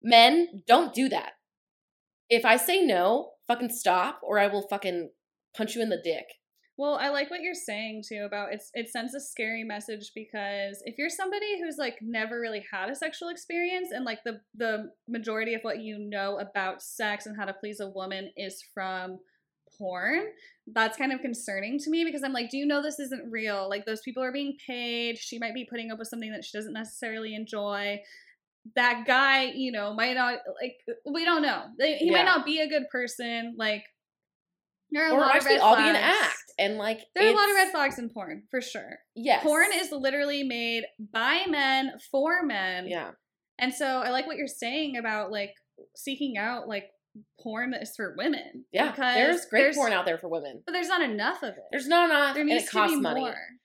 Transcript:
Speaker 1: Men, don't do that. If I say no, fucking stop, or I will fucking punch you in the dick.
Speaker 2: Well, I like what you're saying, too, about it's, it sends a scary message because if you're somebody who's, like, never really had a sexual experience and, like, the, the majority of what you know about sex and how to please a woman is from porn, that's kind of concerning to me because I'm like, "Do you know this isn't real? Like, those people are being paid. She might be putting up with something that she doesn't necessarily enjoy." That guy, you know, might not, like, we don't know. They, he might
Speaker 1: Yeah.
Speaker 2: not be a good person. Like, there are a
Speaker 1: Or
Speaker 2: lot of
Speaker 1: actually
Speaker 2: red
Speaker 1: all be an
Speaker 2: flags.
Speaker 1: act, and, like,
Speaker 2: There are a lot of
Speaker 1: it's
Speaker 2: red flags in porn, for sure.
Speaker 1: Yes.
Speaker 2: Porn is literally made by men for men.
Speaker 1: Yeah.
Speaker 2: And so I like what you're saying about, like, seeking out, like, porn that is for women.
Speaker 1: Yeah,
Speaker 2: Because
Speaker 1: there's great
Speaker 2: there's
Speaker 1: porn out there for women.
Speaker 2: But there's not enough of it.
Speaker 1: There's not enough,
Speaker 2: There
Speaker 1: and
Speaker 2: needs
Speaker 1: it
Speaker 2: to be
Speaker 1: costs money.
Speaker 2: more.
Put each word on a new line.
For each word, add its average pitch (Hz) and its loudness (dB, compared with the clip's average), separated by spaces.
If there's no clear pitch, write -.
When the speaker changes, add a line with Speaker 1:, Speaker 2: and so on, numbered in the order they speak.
Speaker 1:
Men, 240 8
don't 277 6
do 262 2
that. - -4
If 233 4
I 226 8
say 359 2
no, 214 2
fucking 240 -2
stop, 185 0
or 208 2
I 202 6
will 202 0
fucking 180 -4
punch 214 -2
you 233 -2
in 220 0
the 170 0
dick. 160 -2
Speaker 2:
Well, 285 0
I 285 0
like 285 -2
what 349 -8
you're 359 -4
saying, 220 -8
too, 208 -8
about 202 -6
it's, 214 -14
it 233 -6
sends 247 -8
a 285 -8
scary 226 -6
message 208 -10
because 202 -8
if 233 -12
you're 311 -4
somebody 403 -4
who's, 320 -6
like, 277 -6
never 226 -6
really 214 -6
had 196 -4
a 269 -4
sexual 320 -6
experience 349 -4
and, 247 -6
like, 220 -6
the, 226 -6
the 220 -2
majority 226 -4
of 226 -4
what 226 -6
you 214 -10
know 202 -4
about 196 -4
sex 208 -6
and 214 -12
how 208 -4
to 190 -6
please 208 -10
a 196 -8
woman 190 -8
is 190 -10
from 185 -8
porn, 196 -2
that's 220 2
kind 269 -2
of 262 -6
concerning 226 -6
to 302 -6
me 330 2
because 294 -4
I'm 269 -4
like, 240 -4
"Do 269 -8
you 277 -4
know 285 2
this 294 -6
isn't 254 -10
real? 208 -4
Like, 202 -4
those 220 -6
people 254 -6
are 254 -2
being 285 -4
paid. 233 -4
She - -10
might 226 -6
be 247 -8
putting 226 -8
up 220 -8
with 226 -10
something 226 -10
that 208 -12
she - -12
doesn't 214 -8
necessarily 220 -8
enjoy." 202 -4
That 240 2
guy, 269 6
you 262 -4
know, 208 -4
might 240 0
not, 247 0
like, 254 -8
we 330 -2
don't 330 4
know. 240 0
They, 311 2
he 330 2
might 339 6
Speaker 1:
Yeah. 370 6
Speaker 2:
not 349 4
be 311 0
a 311 0
good 294 0
person. 233 -6
Like, 214 -2
there 302 2
are 311 4
a - 4
Speaker 1:
Or 285 6
Speaker 2:
lot 269 6
of 285 6
Speaker 1:
actually 277 4
Speaker 2:
red - 4
Speaker 1:
all 220 10
be 220 6
an - 6
Speaker 2:
flags. 370 4
Speaker 1:
act, - -2
and, 202 0
like, 220 -4
Speaker 2:
There 381 4
are 453 8
a 466 6
lot 415 8
of 403 4
Speaker 1:
it's 381 8
Speaker 2:
red 381 0
flags 277 0
in 233 -6
porn, 202 -12
for 254 -2
sure. - -12
Speaker 1:
Yes. 233 4
Speaker 2:
Porn 330 6
is 359 0
literally 285 0
made 233 -2
by 254 0
men 269 2
for 320 2
men. 185 -2
Speaker 1:
Yeah. 165 -6
Speaker 2:
And 254 0
so 277 -2
I 254 0
like 254 0
what 311 -8
you're 294 -4
saying 262 -4
about, 214 -4
like, 202 -6
seeking 269 -4
out, 226 -4
like, 202 -6
porn 240 -6
that 240 -6
is 220 -12
for 202 -6
women. - -4
Speaker 1:
Yeah, 254 2
Speaker 2:
Because 247 0
Speaker 1:
there's 311 4
great 220 4
Speaker 2:
there's 285 4
Speaker 1:
porn 240 2
out 180 2
there 165 0
for 175 -10
women. 143 -6
Speaker 2:
But 339 -6
there's 349 -2
not 359 2
enough 247 0
of 214 -6
it. - -18
Speaker 1:
There's 269 -4
not 339 6
enough, 285 6
Speaker 2:
There 302 0
Speaker 1:
and 294 2
Speaker 2:
needs 240 4
Speaker 1:
it - -6
Speaker 2:
to - -8
be - 4
Speaker 1:
costs 339 6
money. 254 0
Speaker 2:
more. 247 -4